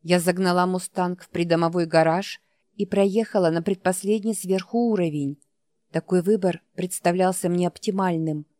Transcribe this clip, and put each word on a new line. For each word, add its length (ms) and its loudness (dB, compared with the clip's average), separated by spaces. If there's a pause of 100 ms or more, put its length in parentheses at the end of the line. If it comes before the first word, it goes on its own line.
Я 160 2
загнала 460 2
"Мустанг" 580 -4
в 60 -20
придомовой 560 0
гараж 560 0 (340)
и 120 -4
проехала 640 2
на 100 0
предпоследний 760 -2
сверху 560 -2
уровень. 460 -2 (540)
Такой 320 0
выбор 400 0 (120)
представлялся 760 0
мне 160 0
оптимальным. 800 -2 (140)